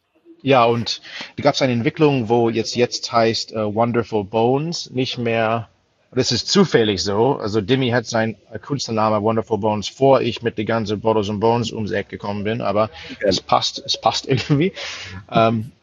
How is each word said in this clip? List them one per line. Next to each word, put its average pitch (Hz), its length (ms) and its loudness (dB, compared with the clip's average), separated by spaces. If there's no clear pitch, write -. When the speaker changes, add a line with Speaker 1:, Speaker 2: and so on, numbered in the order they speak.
Speaker 1:
Ja, 131 220 4
und 117 360 -2
da - 80 -6
gab's 147 180 2
eine 131 120 2
Entwicklung, 127 560 2
wo 117 200 4
jetzt, 110 260 -4
jetzt - 360 -2
heißt, 113 400 0
äh, 104 240 -4
Wonderful 113 480 0
Bones, 127 640 0
nicht 127 280 -4
mehr, 113 520 -2
das 123 180 0
ist 110 180 -2
zufällig 110 540 4
so. 110 340 2
Also 104 240 -2
Dimi 127 280 0
hat 117 160 0
seinen 113 300 -2
Künstlername 110 640 -2
Wonderful 110 360 0
Bones, 104 280 -2
vor 131 340 4
ich 117 200 -4
mit 113 160 -4
den 110 80 -4
ganzen 107 340 -2
Bottles 110 300 2
and 107 100 -4
Bones 113 320 2
ums 104 200 -6
Eck 98 180 -4
gekommen 101 340 -6
bin, 113 180 -2
aber 107 280 0
Speaker 2:
Geil. 101 100 0
Speaker 1:
es 90 100 0
passt, - 460 0
es - 140 -6
passt - 280 -2
<laughs> - 20 -6
irgendwie. 147 440 0
Ähm, 113 400 2